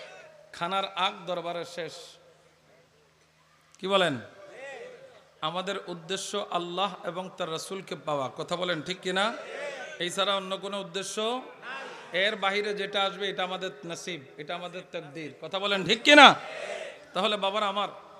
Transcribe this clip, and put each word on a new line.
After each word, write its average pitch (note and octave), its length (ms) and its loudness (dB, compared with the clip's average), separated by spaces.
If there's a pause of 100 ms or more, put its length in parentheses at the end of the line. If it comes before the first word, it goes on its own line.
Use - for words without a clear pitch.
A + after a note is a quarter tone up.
(540)
খানার F#3+ 400 -2
আগ F#3+ 320 -2
দরবারে F3 400 -4
শেষ। D#3 280 -8 (1900)
কি F#3 80 -4
বলেন? F3 320 4 (1200)
আমাদের F3+ 340 -2 (120)
উদ্দেশ্য F3 640 -6
আল্লাহ F3 520 -2
এবং F3+ 340 -6
তার E3 140 -4
রাসূলকে F3+ 440 -6
পাওয়া। C#3 420 -2
কথা D#3+ 180 -4
বলেন, F3 260 0
ঠিক F3+ 200 -6
কিনা? F#3+ 320 0 (680)
এই F3 100 -2
ছাড়া F#3+ 260 2
অন্য F#3+ 220 -4
কোনো G3 240 -6
উদ্দেশ্য? G3 600 -4 (720)
এর G3+ 220 2
বাহিরে G3+ 380 0
যেটা G3 300 0
আসবে, G3 260 -2
এটা F#3 140 -2
আমাদের F#3 280 -4 (140)
নসিব, E3 360 -8 (160)
এটা D#3 180 -8
আমাদের F3 260 -10 (100)
তাকদীর। D3+ 500 -10
কথা D#3+ 180 -4
বলেন, G3 260 0
ঠিক A3+ 180 2
কিনা? C#4+ 320 12 (800)
তাহলে G#3 240 0
বাবারা G3+ 300 0
আমার, G3 220 -2 (300)